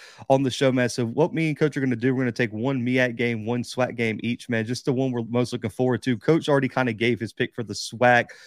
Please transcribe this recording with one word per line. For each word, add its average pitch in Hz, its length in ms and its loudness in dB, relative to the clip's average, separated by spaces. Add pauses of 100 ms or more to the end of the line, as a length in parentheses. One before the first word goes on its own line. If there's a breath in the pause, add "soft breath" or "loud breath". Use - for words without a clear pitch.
(280 loud breath)
on 135 140 6
the 131 80 2
show, 131 220 2
man. 123 180 2
So 120 160 -2
what 123 300 0
me 160 140 0
and 143 60 -2
Coach 151 220 0
are 139 40 -2
gonna 127 140 0
do, 127 200 0
we're 131 80 0
gonna 120 80 0
take 110 200 -2
one 123 320 -2
meac 123 320 2
game, 117 300 -2
one 120 160 -2
swac 123 340 -4
game 113 280 -2
each, 120 260 -4
man, 113 160 0
just 120 200 -6
the 139 80 2
one 131 180 0
we're 120 140 -2
most 120 280 0
looking 113 160 -6
forward 127 320 0
to. 123 160 0
Coach 156 320 2
already 139 180 2
kinda 127 260 -2
gave 113 260 0
his 110 120 -6
pick - 220 -4
for - 80 -6
the 104 140 -8
swac. 120 540 2 (180 loud breath)